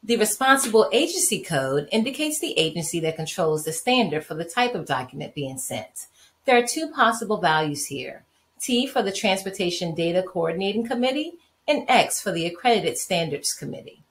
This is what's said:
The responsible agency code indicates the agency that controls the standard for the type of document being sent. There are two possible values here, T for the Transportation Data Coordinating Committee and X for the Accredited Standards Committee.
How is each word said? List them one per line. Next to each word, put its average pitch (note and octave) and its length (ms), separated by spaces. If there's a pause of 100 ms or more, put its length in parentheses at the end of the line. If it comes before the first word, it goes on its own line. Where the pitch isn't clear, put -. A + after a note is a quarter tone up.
The A#3 140
responsible A3+ 760
agency D#4 480
code C#3 520
indicates C#4 480
the - 180
agency D#3+ 420
that D#3+ 160
controls D#3 480
the D#3 80
standard F3 520
for D#3+ 100
the D#3 100
type B3 300
of E3 120
document C3 480
being C3+ 240
sent. - 480 (400)
There B3 120
are A#3+ 80
two D#4+ 220
possible A3+ 520
values D#3 460
here, C3+ 380 (360)
T B3 260
for C4+ 160
the G3 100
Transportation F#3 800
Data E3+ 280
Coordinating F#3 640
Committee C4 480 (320)
and D4 200
X - 360
for F#3+ 100
the E3 140
Accredited F3 500
Standards D#3+ 560
Committee. - 580